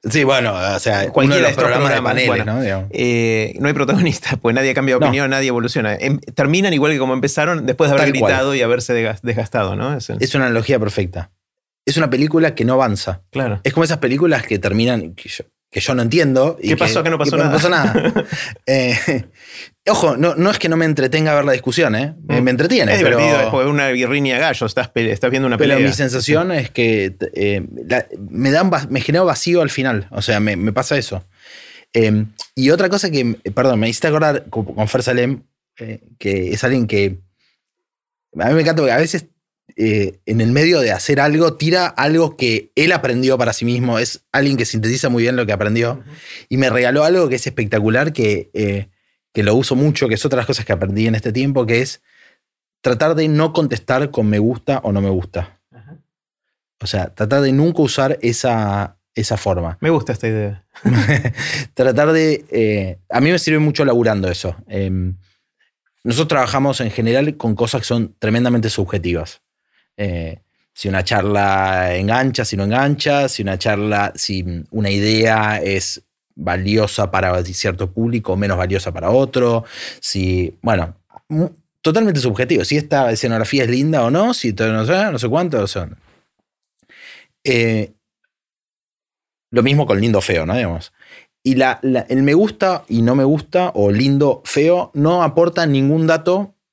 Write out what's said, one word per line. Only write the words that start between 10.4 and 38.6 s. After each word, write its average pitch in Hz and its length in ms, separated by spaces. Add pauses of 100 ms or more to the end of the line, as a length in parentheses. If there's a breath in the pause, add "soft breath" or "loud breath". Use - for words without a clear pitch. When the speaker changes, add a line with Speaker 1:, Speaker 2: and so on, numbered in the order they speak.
Speaker 1:
analogía 117 320
perfecta. 92 500 (560)
Es 147 120
una 156 120
película 151 460
que 117 100
no 123 80
avanza. 107 560
Speaker 2:
Claro. 120 340
Speaker 1:
Es 135 100
como 165 100
esas 160 160
películas 139 480
que 107 100
terminan, 101 580
que - 140
yo, - 140 (260)
que - 120
yo 135 140
no 127 60
entiendo. 139 600
Y 104 80
Speaker 2:
¿Qué - 80
pasó? - 220
Speaker 1:
que, 156 60
Speaker 2:
Que 165 40
no 165 80
pasó 147 140
Speaker 1:
que 160 60
no 147 80
Speaker 2:
nada. 143 100
Speaker 1:
pasó 165 140
nada. 170 560 (140)
Speaker 2:
<laughs> - 260
Speaker 1:
Eh, 127 600 (640 loud breath)
ojo, 170 260
no, 156 200
no 175 140
es 202 100
que 175 100
no 165 80
me 165 80
entretenga 151 500
ver 143 80
la 143 80
discusión, 127 440
¿eh? 143 200 (100)
Me, 123 140
Speaker 2:
Mm. 123 60
Speaker 1:
me 127 60
entretiene, 165 420
Speaker 2:
Es 196 100
Speaker 1:
pero 123 140
Speaker 2:
divertido 117 240
después 127 240
de 147 60
una 143 180
guirriña 127 460
de 123 40
gallo, 139 260
estás 120 240
pe-, 113 220
estás - 180
viendo 131 180
una 120 100
Speaker 1:
pero 143 180
Speaker 2:
pelea. 135 140
Speaker 1:
mi 135 40
sensación 147 600
es 135 160
que, 107 480 (160)
eh, 101 320 (200)
la, 120 200 (240)
me 135 220
dan 175 200
va-, 143 180
me 127 120
genera 165 240
vacío 170 360
al 143 80
final. 120 420
O 101 100
sea, 107 180
me, 104 160
me 101 160
pasa 135 260
eso. 98 280 (640 loud breath)
Em, 107 360 (280)
y 135 140
otra 175 180
cosa 196 240
que, 123 240 (180)
perdón, 127 280
me 113 80
hiciste 120 180
acordar 151 420
con, 113 140
con 110 240
Fer 123 160
Salem, 123 380 (360)
eh, 110 220 (180)
que 95 360
es 98 100
alguien 127 240
que 101 300 (1200)
a 98 80
mí 139 60
me 160 80